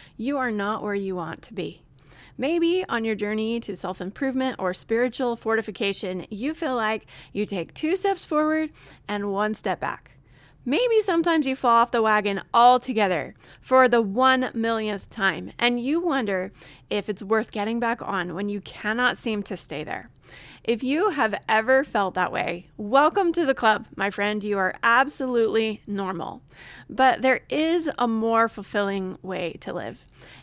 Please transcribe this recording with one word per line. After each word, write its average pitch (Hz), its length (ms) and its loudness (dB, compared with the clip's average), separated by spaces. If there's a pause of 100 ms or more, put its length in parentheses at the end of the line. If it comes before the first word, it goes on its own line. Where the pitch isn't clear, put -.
(180)
you 262 180 -4
are 254 160 -2
not 208 300 -4
where 208 120 -4
you 196 220 -4
want 165 280 -8
to - 100 -18
be? - 260 -8 (560)
Maybe 330 520 0
on 233 160 -2
your 220 100 0
journey 214 460 -2
to 202 160 -8
self-improvement 247 840 -4
or 185 160 -2
spiritual 240 640 -2
fortification, 196 920 -4
you 226 220 -6
feel 302 220 -4
like 220 320 -2 (260)
you 202 140 -2
take 190 280 -6
two 311 200 -2
steps 392 300 0
forward 311 460 0 (360)
and 208 240 -4
one 208 240 0
step - 240 -2
back. - 380 -8 (480)
Maybe 453 360 2
sometimes 330 460 2
you 262 80 0
fall 233 280 4
off 233 100 0
the 233 100 2
wagon 208 400 2 (100)
altogether 233 840 4 (240)
for 262 260 6
the 233 160 4
one 254 500 2
millionth 220 580 -2
time, 190 500 -2
and 240 180 2
you 277 220 0
wonder 208 500 -2 (400)
if 208 180 -2
it's 208 140 -6
worth 214 300 0
getting 220 260 -2
back 233 240 -2
on 180 320 -4
when 202 140 -4
you 202 120 -4
cannot 226 560 -2
seem 208 280 -4
to 196 120 -8
stay 151 280 -6
there. 95 260 -10 (540)
If 226 180 0
you 302 280 0
have 254 360 0
ever 233 380 4
felt 202 300 0
that 185 180 0
way, - 360 -4 (100)
welcome 302 540 2
to 339 120 0
the 269 100 2
club, 214 400 2
my 202 160 -2
friend. 208 320 -2
You 208 140 -2
are 190 260 0
absolutely 233 1040 2
normal. 196 560 -6 (460)
But - 320 4
there 254 300 2
is 320 480 0
a 240 100 0
more 226 400 2
fulfilling 196 720 -4
way 180 400 -6
to - 140 -10
live. 117 320 -10 (360)